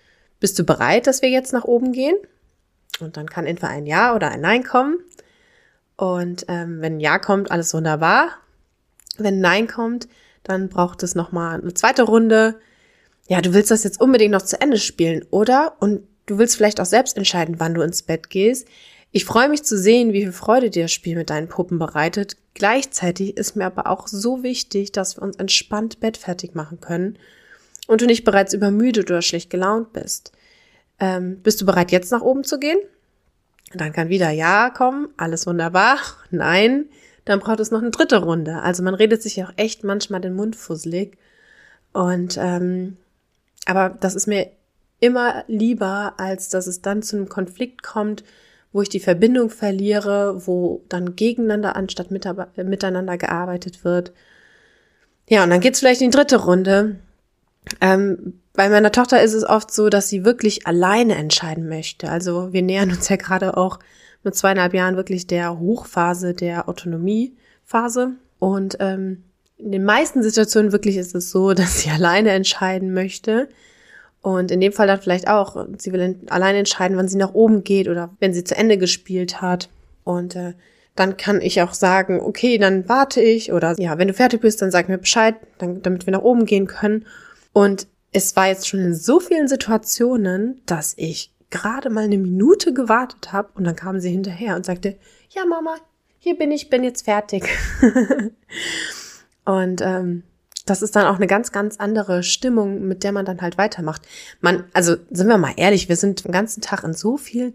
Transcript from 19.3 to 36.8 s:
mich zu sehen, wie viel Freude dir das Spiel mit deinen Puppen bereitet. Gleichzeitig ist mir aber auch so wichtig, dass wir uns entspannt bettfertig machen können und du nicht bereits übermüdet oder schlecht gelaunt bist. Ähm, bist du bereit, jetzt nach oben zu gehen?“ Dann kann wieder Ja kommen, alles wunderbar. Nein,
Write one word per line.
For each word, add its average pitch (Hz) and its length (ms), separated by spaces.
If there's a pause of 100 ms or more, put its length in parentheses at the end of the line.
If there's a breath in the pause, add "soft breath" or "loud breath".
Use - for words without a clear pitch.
mich 294 140
zu 214 160
sehen, 226 340
wie 196 100
viel 190 100
Freude 240 380
dir 170 140
das 165 80
Spiel 165 240
mit 165 140
deinen 156 180
Puppen 175 300
bereitet. 165 580 (180)
Gleichzeitig 202 840
ist - 200
mir 190 100
aber 185 200
auch - 220
so 233 340
wichtig, 233 500
dass 190 240
wir - 60
uns 196 140
entspannt 214 640
bettfertig 185 540
machen 156 260
können 180 380 (680 loud breath)
und 220 140
du 240 60
nicht 233 180
bereits 196 300
übermüdet 208 560
oder 175 120
schlecht 170 280
gelaunt 208 420
bist. - 400 (640 soft breath)
Ähm, 185 440
bist - 180
du 190 60
bereit, 180 260
jetzt - 180
nach 240 120
oben 269 220
zu 294 140
gehen?“ 302 200 (960)
Dann 156 180
kann 165 160
wieder 180 220
Ja 180 400
kommen, 262 460
alles 165 300
wunderbar. 180 520 (320)
Nein, 214 560 (380 soft breath)